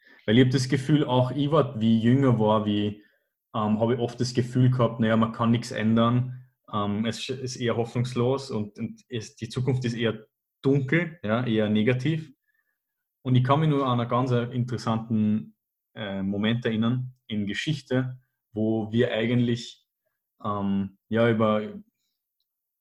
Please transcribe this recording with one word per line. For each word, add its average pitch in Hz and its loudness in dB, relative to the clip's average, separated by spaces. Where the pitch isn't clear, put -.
Weil 110 4
ich 127 8
hab 127 2
das 127 0
Gefühl, 147 0
auch 127 2
ich 143 -2
war, 139 2
wie 113 4
ich 110 -2
jünger 123 4
war, 107 2
wie, 104 -2
ähm, 107 0
habe 117 2
ich 120 -2
oft 120 -4
das 123 -4
Gefühl 123 2
gehabt, 123 0
naja, 113 2
man 113 0
kann 117 0
nichts 120 -2
ändern, 117 0
ähm, 104 -2
es - -6
ist 127 -8
eher 113 -2
hoffnungslos 123 -2
und, 107 -6
und - -10
es, 110 -10
die - -10
Zukunft 127 -2
ist 117 -2
eher 113 -2
dunkel, 143 0
ja, 113 -2
eher 110 2
negativ. 127 0
Und 127 2
ich 127 6
kann 139 4
mich 156 2
nur 139 2
an 123 0
einen 117 -2
ganz 127 0
interessanten, 113 -2
äh, 98 -6
Moment 107 -2
erinnern 117 0
in 107 -4
Geschichte, 127 -4
wo 110 -2
wir 117 2
eigentlich, 120 -2
ähm, 98 -4
ja, 113 4
über, 107 2